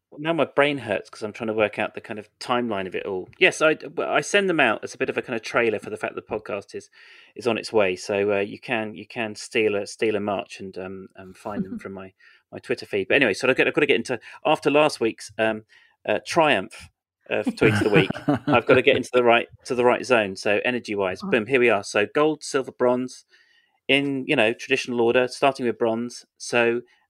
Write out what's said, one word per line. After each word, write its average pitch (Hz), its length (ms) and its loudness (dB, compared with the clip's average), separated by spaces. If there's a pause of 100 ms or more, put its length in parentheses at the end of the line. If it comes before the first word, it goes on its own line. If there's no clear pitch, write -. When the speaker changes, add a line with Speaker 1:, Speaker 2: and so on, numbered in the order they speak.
(180)
Speaker 1:
Now 156 140 -2
my 151 120 0
brain 143 340 2
hurts 110 300 -4
'cause - 140 -16
I'm 104 100 -8
trying 117 160 -8
to 107 60 -2
work 107 240 2
out 107 160 -4
the 101 60 -12
kind 107 180 -12
of 104 100 -16 (120)
timeline 117 480 -2
of 90 80 -8
it - 100 -8
all. 92 220 -6 (100)
Yes, 170 240 2
I, 156 140 4 (180)
well, 104 160 -4
I 135 120 2
send 196 280 0
them 165 80 0
out 117 240 2
as 104 100 -10
a - 60 -14
bit 131 100 -2
of 123 80 -6
a 120 60 -2
kind 123 140 -6
of 110 60 -6
trailer 117 360 0
for - 120 -12
the 107 60 -6
fact - 200 -8
the - 60 -8
podcast 107 520 -8
is, 101 160 -16 (460)
is 107 100 -10
on 117 100 2
its - 160 -8
way. 101 220 4
So, 101 380 0
uh, 98 80 0
you 101 180 -6
can, 110 360 -6
you 101 120 -14
can 107 300 -8
steal 107 400 -2
a, 101 100 -4
steal 110 300 -2
a 98 40 -4
march 98 380 -6
and, 95 200 -14
um, 92 360 -12
and 95 220 -20
find 107 280 -8
them 226 140 -12
Speaker 2:
<laughs> - 40 -14
Speaker 1:
from 98 100 -12
my, 95 200 -14 (380)
my 104 80 -14
Twitter 113 280 -8
feed. 98 220 -2
But - 60 2
anyway, 127 200 2
so - 140 0
I've 127 80 2
got, 147 120 2
I've 127 60 -2
got 165 80 0
to 147 40 4
get 117 100 4
into, 117 220 -4 (260)
after 156 240 0
last 147 300 4
week's, - 400 -4
um, 110 240 -2 (420)
uh, 107 220 0
triumph 139 640 0 (400)
of 113 180 -2
tweets 107 320 2
of 104 60 0
the 107 60 2
week, 98 200 4 (160)
Speaker 2:
<laughs> 139 220 -2
Speaker 1:
I've 120 180 4
got 135 80 6
to 127 80 6
get 131 140 6
into 127 160 -6
the 127 100 4
right, 117 240 4 (200)
to 123 100 -6
the 120 80 2
right 120 200 4
zone. 107 300 2
So 104 300 0
energy-wise, 101 580 -2
Speaker 2:
Oh. 196 80 -8
Speaker 1:
boom, 113 160 2
here 127 140 2
we 120 100 6
are. 101 140 2
So 104 280 0
gold, 151 300 0
silver, 131 300 -4
bronze 123 520 0 (640)
in, 139 400 0
you 151 80 0
know, 117 200 4
traditional 123 480 -2
order, 123 260 2
starting 135 380 0
with 110 120 -2
bronze. 117 480 -4 (100)
So 120 440 0 (300)